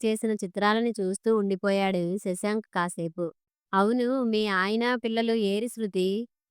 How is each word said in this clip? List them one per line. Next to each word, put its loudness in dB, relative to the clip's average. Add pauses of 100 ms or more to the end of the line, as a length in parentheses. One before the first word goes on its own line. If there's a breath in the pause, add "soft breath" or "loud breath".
చేసిన 0
చిత్రాలని 0
చూస్తూ 0
ఉండిపోయాడు 0
శశాంక్ -4
కాసేపు. -4 (480)
"అవును, 2
మీ 0
ఆయన, 0
పిల్లలు 0
ఏరి 0
శృతి? -2 (240)